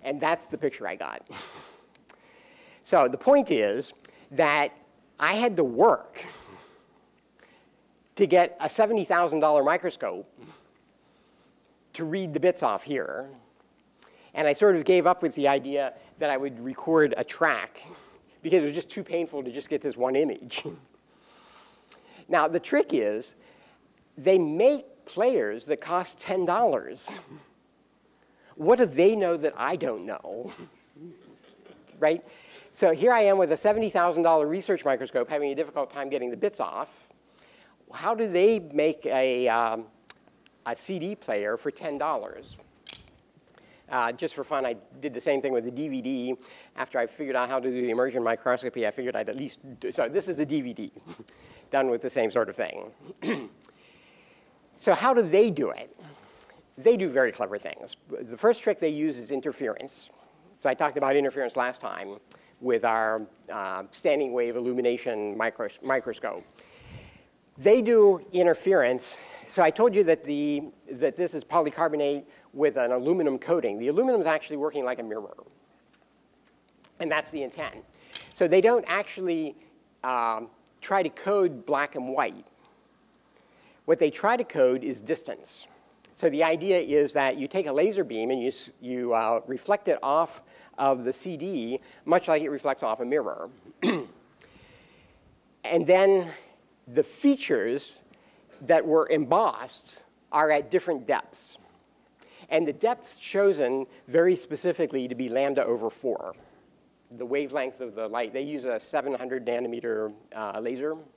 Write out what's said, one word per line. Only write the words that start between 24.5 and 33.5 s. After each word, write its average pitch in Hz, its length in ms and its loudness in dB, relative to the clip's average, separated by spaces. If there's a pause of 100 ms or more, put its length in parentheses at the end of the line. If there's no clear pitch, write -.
players 156 600 0
that 147 140 -2
cost 175 380 -4
ten 190 260 -2
dollars. 170 640 0 (1500)
What 196 220 6
do 247 80 4
they 170 280 6
know 180 220 0
that 151 200 -2
I 147 200 -2
don't 113 300 -6
know? 104 500 -10
<laughs> 175 60 -18 (1400)
Right? 156 240 0 (500)
So 175 180 4
here 180 200 4
I 226 100 4
am 196 160 6
with 175 120 4